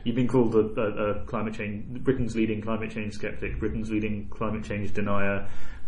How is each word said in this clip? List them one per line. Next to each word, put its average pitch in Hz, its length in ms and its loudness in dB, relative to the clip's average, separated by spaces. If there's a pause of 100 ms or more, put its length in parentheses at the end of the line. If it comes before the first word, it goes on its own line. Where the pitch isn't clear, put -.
you've 117 100 0
been 123 140 2
called 113 260 4
a, 107 240 2
a, 104 420 0
a - 40 -4
climate 107 280 -4
change, 107 480 -6
Britain's 127 320 0
leading 107 280 0
climate 110 300 -4
change 101 240 -6
skeptic, - 440 -4
Britain's 107 300 -2
leading 104 400 -2
climate 107 340 -4
change 104 300 0
denier. 101 560 4 (380)